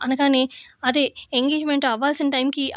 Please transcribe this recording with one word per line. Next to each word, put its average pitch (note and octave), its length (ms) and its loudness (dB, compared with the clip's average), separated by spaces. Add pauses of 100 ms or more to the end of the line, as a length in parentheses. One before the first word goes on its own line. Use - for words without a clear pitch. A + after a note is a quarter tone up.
అనగానే, C4+ 420 2 (400)
"అదే B3+ 220 2 (280)
ఎంగేజ్‌మెంట్ C#4+ 540 0
అవ్వాల్సిన C#4 420 0
టైంకి C4+ 360 -2 (120)